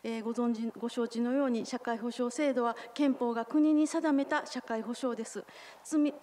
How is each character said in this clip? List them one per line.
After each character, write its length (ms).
え 160
ー、 20
ご 100
存 220
知、 240
ご 100
承 200
知 120
の 120
よ 140
う 40
に、 160
社 140
会 180
保 140
障 180
制 240
度 80
は 140
憲 200
法 200
が 100
国 300
に 140
定 240
め 120
た 220
社 160
会 200
保 120
障 220
で 80
す。 200
つ 160
み-、 240